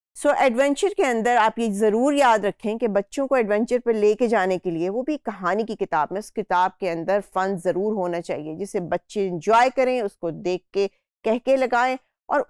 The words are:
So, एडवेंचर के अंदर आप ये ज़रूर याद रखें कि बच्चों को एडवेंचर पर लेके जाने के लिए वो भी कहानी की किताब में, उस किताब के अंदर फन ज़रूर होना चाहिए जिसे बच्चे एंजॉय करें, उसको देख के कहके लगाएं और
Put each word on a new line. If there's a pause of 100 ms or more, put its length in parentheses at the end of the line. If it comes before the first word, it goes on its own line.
(160)
So,
एडवेंचर
के
अंदर
आप
ये
ज़रूर
याद
रखें
कि
बच्चों
को
एडवेंचर
पर
लेके
जाने
के
लिए
वो
भी
कहानी
की
किताब
में,
उस
किताब
के
अंदर (140)
फन
ज़रूर
होना
चाहिए
जिसे
बच्चे
एंजॉय
करें,
उसको
देख (100)
के (380)
कहके
लगाएं (320)
और